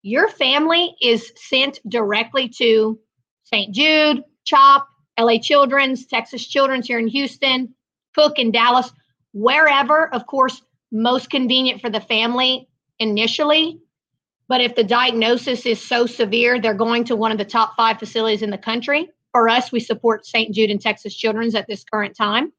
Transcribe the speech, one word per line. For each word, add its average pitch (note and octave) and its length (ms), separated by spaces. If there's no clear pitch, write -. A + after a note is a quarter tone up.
your C#4 260
family D#4+ 720
is A#3 360
sent C4+ 520
directly A3+ 600
to A3 500
Saint G#3 300
Jude, D4+ 480
chop, - 440
L A#3 140
A A#3 80
Children's, C4+ 680
Texas A#3+ 400
Children's C4 400
here A#3+ 120
in A3+ 100
Houston, C4 680
Cook D4 240
in A3+ 140
Dallas, B3 400
wherever, C#4+ 840
of A3+ 120
course, C4 360
most A#3+ 380
convenient B3+ 500
for A#3 100
the G#3 100
family B3 680
initially. D4 800
But B3 140
if A#3+ 160
the A3+ 80
diagnosis A#3+ 840
is A3+ 160
so A#3+ 240
severe, A#3+ 540
they're A3 140
going A#3 300
to A#3 120
one A3 160
of G#3+ 60
the G3+ 60
top A3 320
five A3+ 220
facilities A3 440
in G#3 80
the G3+ 80
country. C4 520
For A#3 160
us, B3 240
we A#3 80
support A3+ 440
Saint A3 300
Jude G#3+ 160
and G#3 100
Texas G#3 360
Children's A3+ 400
at G3+ 100
this G3+ 160
current G3+ 340
time. A3+ 420